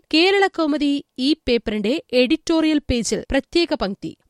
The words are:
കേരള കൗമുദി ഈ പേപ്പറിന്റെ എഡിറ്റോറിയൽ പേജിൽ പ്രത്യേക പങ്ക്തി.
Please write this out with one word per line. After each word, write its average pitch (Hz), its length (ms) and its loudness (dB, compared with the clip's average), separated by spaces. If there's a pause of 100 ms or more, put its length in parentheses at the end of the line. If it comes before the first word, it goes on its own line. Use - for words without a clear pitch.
കേരള 392 380 4
കൗമുദി 294 460 -2 (240)
ഈ 262 220 0
പേപ്പറിന്റെ 220 520 -2 (220)
എഡിറ്റോറിയൽ 311 680 0
പേജിൽ 233 460 -2
പ്രത്യേക 320 480 -2
പങ്ക്തി. 202 360 -6 (180)